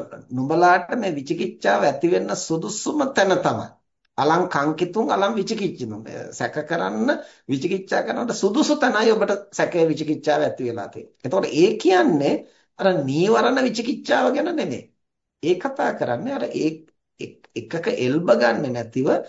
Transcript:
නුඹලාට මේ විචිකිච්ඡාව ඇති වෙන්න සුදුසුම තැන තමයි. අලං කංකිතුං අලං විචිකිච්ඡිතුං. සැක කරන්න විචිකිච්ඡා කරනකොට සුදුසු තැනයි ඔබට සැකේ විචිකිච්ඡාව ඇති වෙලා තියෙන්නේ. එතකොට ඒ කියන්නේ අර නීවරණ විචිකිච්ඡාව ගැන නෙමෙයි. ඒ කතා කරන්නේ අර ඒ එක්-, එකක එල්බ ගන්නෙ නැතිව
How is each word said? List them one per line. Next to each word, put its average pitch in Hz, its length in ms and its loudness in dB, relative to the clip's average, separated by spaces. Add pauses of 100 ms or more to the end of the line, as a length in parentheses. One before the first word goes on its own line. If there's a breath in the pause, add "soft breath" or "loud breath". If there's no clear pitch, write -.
(260)
නුඹලාට 165 680 2
මේ 202 180 -2
විචිකිච්ඡාව 180 720 -2
ඇති 147 260 2
වෙන්න 190 260 2
සුදුසුම 202 640 -4 (100)
තැන 190 280 2
තමයි. 120 300 -2 (520)
අලං 156 280 4
කංකිතුං 156 600 -2
අලං 196 260 2
විචිකිච්ඡිතුං. 170 640 -4 (280)
සැක - 340 -6
කරන්න 190 460 -2 (360 loud breath)
විචිකිච්ඡා 175 580 -2
කරනකොට 226 320 -4
සුදුසු 240 420 2
තැනයි 226 360 4
ඔබට 202 200 0 (180)
සැකේ 170 360 0
විචිකිච්ඡාව 151 560 0
ඇති 131 220 -2
වෙලා 117 240 -6
තියෙන්නේ. - 320 -18
එතකොට - 300 0
ඒ 170 240 6
කියන්නේ 262 600 4 (440 soft breath)
අර 196 80 0 (140)
නීවරණ 214 600 2
විචිකිච්ඡාව 247 680 0
ගැන 294 180 0
නෙමෙයි. 208 340 -4 (600)
ඒ 165 120 2
කතා - 380 -2
කරන්නේ 123 420 -4
අර - 180 -4
ඒ 151 180 0 (500)
එක්-, - 320 -16
එකක 165 340 -8 (100)
එල්බ 139 360 0
ගන්නෙ 226 360 2
නැතිව 120 400 -2 (200)